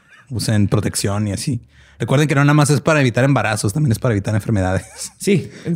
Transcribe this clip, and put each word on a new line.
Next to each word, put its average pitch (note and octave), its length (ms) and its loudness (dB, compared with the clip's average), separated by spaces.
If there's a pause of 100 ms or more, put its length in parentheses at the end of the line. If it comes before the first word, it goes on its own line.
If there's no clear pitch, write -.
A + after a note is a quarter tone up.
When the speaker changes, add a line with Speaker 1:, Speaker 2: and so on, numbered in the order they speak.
(300)
Speaker 1:
usen G#2+ 380 0
protección G#2 600 -2
y G2+ 60 -4
así. A#2 280 -4 (380)
Recuerden C3+ 280 2
que C#3+ 80 0
no C3+ 80 2
nada D3 100 4
más D3+ 160 4
es C#3+ 120 2
para D#3 200 2
evitar B2 220 2
embarazos, A2 500 0
también D3+ 180 0
es A2 80 -2
para B2 140 0
evitar G#2 220 -2
enfermedades. F#2+ 800 -2
<laughs> - 40 -20
Speaker 2:
Sí, F#3+ 300 0 (260)